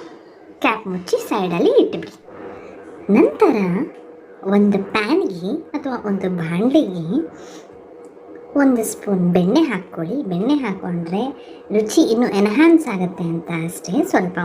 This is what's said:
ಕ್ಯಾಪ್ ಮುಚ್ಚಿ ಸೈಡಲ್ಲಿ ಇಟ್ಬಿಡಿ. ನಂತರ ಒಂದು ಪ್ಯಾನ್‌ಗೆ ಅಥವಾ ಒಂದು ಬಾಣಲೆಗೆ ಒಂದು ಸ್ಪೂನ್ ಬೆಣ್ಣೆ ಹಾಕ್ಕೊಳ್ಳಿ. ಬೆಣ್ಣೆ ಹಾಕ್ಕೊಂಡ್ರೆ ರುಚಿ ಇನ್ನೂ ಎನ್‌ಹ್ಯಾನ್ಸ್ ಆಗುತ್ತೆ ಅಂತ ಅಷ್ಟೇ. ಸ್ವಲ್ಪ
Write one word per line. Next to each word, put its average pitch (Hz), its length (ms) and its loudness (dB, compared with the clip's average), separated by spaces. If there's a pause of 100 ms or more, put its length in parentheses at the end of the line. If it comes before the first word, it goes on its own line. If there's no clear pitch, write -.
(600)
ಕ್ಯಾಪ್ 220 260 -2
ಮುಚ್ಚಿ - 420 -4
ಸೈಡಲ್ಲಿ 226 520 2
ಇಟ್ಬಿಡಿ. - 320 -4 (1000)
ನಂತರ 339 420 4 (880)
ಒಂದು 202 340 4 (140)
ಪ್ಯಾನ್‌ಗೆ 214 640 -2
ಅಥವಾ 285 500 -8
ಒಂದು 196 240 -2
ಬಾಣಲೆಗೆ 180 800 0 (1500)
ಒಂದು 262 280 4
ಸ್ಪೂನ್ 180 500 0
ಬೆಣ್ಣೆ 185 280 4
ಹಾಕ್ಕೊಳ್ಳಿ. 202 600 -4
ಬೆಣ್ಣೆ 196 300 0
ಹಾಕ್ಕೊಂಡ್ರೆ 190 680 -4 (500)
ರುಚಿ 214 280 2
ಇನ್ನೂ 233 260 4
ಎನ್‌ಹ್ಯಾನ್ಸ್ 233 600 4
ಆಗುತ್ತೆ 180 360 -4
ಅಂತ 165 260 -4 (140)
ಅಷ್ಟೇ. 180 400 -2
ಸ್ವಲ್ಪ 185 420 0